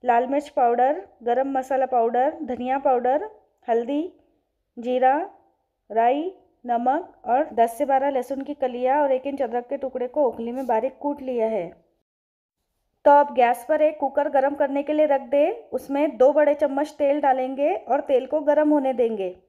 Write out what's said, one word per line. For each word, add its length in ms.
लाल 220
मिर्च 240
पाउडर, 560
गरम 280
मसाला 380
पाउडर, 560
धनिया 360
पाउडर, 480
हल्दी, 340
जीरा, 400
राई, 400
नमक 480
और 280
दस 240
से 60
बारह 260
लहसुन 320
की 120
कलियाँ 440
और 140
एक 140
इंच 160
अदरक 260
के 80
टुकड़े 320
को 160
ओखली 280
में 140
बारीक 320
कूट 240
लिया 260
है। 200
तो 60
अब 240
गैस 340
पर 140
एक 160
कुकर 320
गरम 240
करने 280
के 100
लिए 140
रख 220
दे। 220
उसमें 440
दो 160
बड़े 240
चम्मच 340
तेल 300
डालेंगे 540
और 280
तेल 240
को 160
गरम 280
होने 220
देंगे। 360